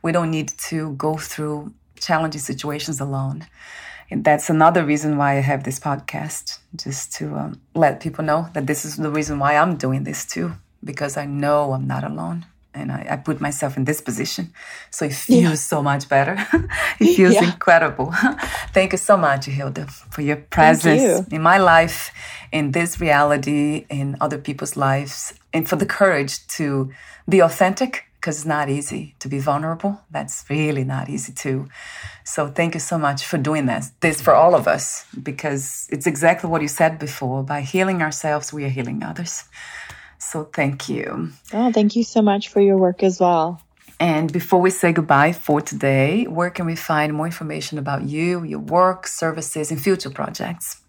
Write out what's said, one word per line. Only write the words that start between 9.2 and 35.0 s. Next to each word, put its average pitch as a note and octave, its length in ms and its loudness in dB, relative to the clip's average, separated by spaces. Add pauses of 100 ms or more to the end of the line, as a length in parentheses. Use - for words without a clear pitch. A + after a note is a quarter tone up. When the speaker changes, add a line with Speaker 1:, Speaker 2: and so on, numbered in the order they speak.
Speaker 1:
why D3 180 2
I'm E3+ 180 2
doing C3+ 300 -2
this - 200 -8
too, - 280 -6 (300)
because C#3+ 340 -8
I C#3+ 80 -6
know C#3+ 480 0
I'm C3 140 -4
not C3+ 160 -4
alone. E3+ 420 -8 (280)
And C#3+ 180 -8
I, - 180 -8
I D#3 80 -2
put C#3 240 -4
myself C#3+ 340 -4
in C3+ 100 0
this D3+ 160 -2
position. E3 520 -6 (380)
So - 140 -4
it C#3 80 -4
feels A#3+ 280 6
Speaker 2:
Yeah. D#3+ 140 4
Speaker 1:
so D3 260 -2
much C#3+ 260 0
better. C#3+ 300 2 (160)
<laughs> - 460 -2
It E4+ 180 6
feels F#3 160 8
Speaker 2:
Yeah. F#3+ 120 8
Speaker 1:
incredible. E3 680 4 (280)
<laughs> - 320 -8
Thank F#3+ 200 4
you F#3 40 -2
so G3+ 200 4
much, C#3 280 2
Hilda, C#3 420 -6
for - 340 -12
your D3 160 0
Speaker 2:
Thank - 140 -18
Speaker 1:
presence D#3+ 500 6
Speaker 2:
you. F#3+ 240 4 (100)
Speaker 1:
in D#3 60 -4
my F3 160 8
life, E3+ 540 4 (400)
in D3+ 200 0
this E3+ 300 -2
reality, D3 880 2
in C#3 320 -4
other D3 160 -2
people's C#3+ 400 -8
lives, C#3 560 0 (200)
and D#3+ 140 0
for - 80 0
the F3 120 0
courage D3+ 600 0 (100)
to C#3 340 -2 (360)
be F#3 140 6
authentic, G3 640 2 (180)
'cause D3+ 160 -4
it's D3 80 -10
not D3+ 240 0
easy C#3+ 500 -6
to - 100 -12
be C#3 100 -4
vulnerable. D#3+ 600 -2 (120)
That's D3 380 -8
really D3 340 -2
not C3 260 -6
easy - 240 -8
too. C3+ 340 -6 (560)
So - 240 -4
thank E3 260 -2
you D#3+ 60 -6
so E3+ 180 -4
much C#3 280 -2
for E3+ 120 -4
doing D3 300 0
this, - 240 -4 (100)
this D#3 200 0
for D#3 120 6
all E3 200 8
of A#2 140 2
us, - 380 -2 (180)